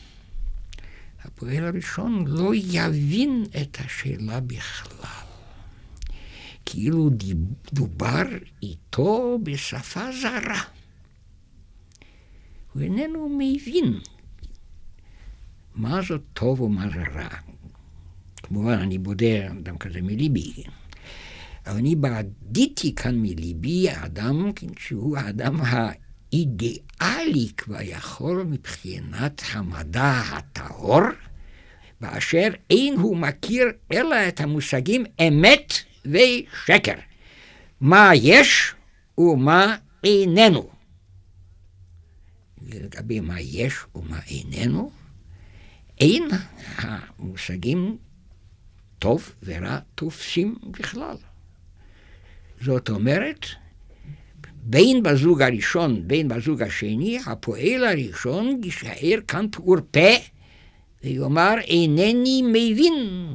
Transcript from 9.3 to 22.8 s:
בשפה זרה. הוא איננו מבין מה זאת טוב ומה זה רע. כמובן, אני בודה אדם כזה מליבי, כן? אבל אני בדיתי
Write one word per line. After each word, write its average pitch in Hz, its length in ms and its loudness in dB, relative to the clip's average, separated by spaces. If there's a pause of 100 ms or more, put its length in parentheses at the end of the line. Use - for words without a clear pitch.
בשפה 147 680 -8 (100)
זרה. 233 400 -6 (2000)
הוא 139 80 -8
איננו 285 560 -4
מבין 269 640 -2 (1800)
מה 127 260 -4
זאת 160 200 -6 (120)
טוב 127 280 -2
ומה 104 320 -2
זה 85 100 -6 (100)
רע. - 160 -10 (1120)
כמובן, 104 300 -2
אני 92 240 -2
בודה 101 500 0
אדם 90 300 -12
כזה 92 240 -10
מליבי, 110 540 -2
כן? - 160 -16 (960)
אבל 101 100 -4
אני 139 180 2
בדיתי 127 1000 -2